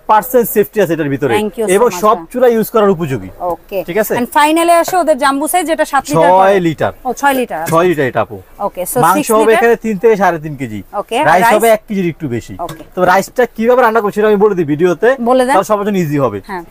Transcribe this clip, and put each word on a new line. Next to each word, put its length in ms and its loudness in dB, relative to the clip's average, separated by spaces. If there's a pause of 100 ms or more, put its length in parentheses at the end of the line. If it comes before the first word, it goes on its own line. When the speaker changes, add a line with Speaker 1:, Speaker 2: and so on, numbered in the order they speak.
Speaker 1:
পার্সেন্ট 420 2
সেফটি 320 -2
আছে 120 2
এটার 160 -2
ভিতরে। 260 -2
Speaker 2:
Thank 200 -2
you 120 -4
so 40 0
Speaker 1:
এবং 180 4
Speaker 2:
much, 120 -6
Speaker 1:
সব 140 2
Speaker 2:
ভাইয়া। 180 -12
Speaker 1:
চুলা 160 2
ইউজ 220 0
করার 200 2
উপযোগী। 380 -4 (120)
Speaker 2:
ওকে। 460 -8
Speaker 1:
ঠিক 100 -6
আছে? 180 -2
Speaker 2:
And 120 -2
ফাইনালে 460 2
আসো 280 0
ওদের 180 0
জাম্বু 300 0
সাইজ 180 -2
যেটা 180 0
সাত 240 -2
লিটার 140 2
Speaker 1:
ছয় 300 4
Speaker 2:
করে। 80 2
Speaker 1:
লিটার। 320 -2 (120)
Speaker 2:
ও, 80 -4
ছয় 220 0
লিটার, 280 -4
আচ্ছা। 140 -2
Speaker 1:
ছয় 120 2
লিটার 180 0
এটা 140 -2
আপু। 220 -6 (160)
Speaker 2:
ওকে, 260 -6 (100)
so 60 0
Speaker 1:
মাংস 160 2
Speaker 2:
সিক্স 140 -2
Speaker 1:
হবে 100 2
Speaker 2:
লিটার। 140 4
Speaker 1:
এখানে 220 2
তিন 220 -6
থেকে 180 4
সাড়ে 220 0
তিন 180 -10
কেজি। 260 -8 (100)
Speaker 2:
ওকে, 320 -4
Speaker 1:
রাইস 180 4
Speaker 2:
রাইস? 120 2
Speaker 1:
হবে 140 2
এক 200 2
কেজির 180 -2
একটু 220 -6
বেশি। 300 -8
Speaker 2:
ওকে। 260 -12 (100)
Speaker 1:
তো 100 0
রাইসটা 420 0
কিভাবে 360 2
রান্না 180 2
করছি 140 -2
সেটা 120 0
আমি 100 2
বলে 180 4
দিই 100 0
ভিডিওতে, 560 0
Speaker 2:
বলে 240 2
দেন। 80 0
Speaker 1:
তাহলে 120 2
সবার 220 -2
জন্য 120 -2
ইজি 200 -2
হবে। 280 -2
Speaker 2:
হ্যাঁ। 240 -10